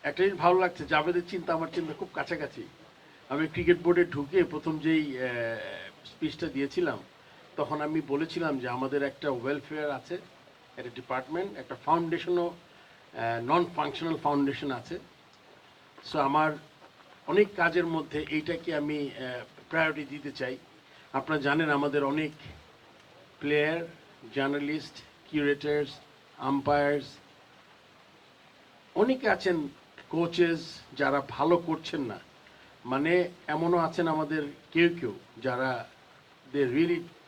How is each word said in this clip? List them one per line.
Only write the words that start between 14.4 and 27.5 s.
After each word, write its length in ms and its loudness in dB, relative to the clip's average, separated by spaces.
আছে। 280 -8
So 40 -2
আমার 340 4
অনেক 280 6
কাজের 300 2
মধ্যে 440 -4
এইটাকে 460 -4
আমি, 340 -2
আহ, 340 -8
প্রায়োরিটি 400 0
দিতে 220 -10
চাই। 260 -6
আপনারা 280 -2
জানেন 280 2
আমাদের 340 2
অনেক 280 0
প্লেয়ার, 460 2
জার্নালিস্ট, 600 -2
কিউরেটরস, 580 2
আম্পায়ার্স, 680 2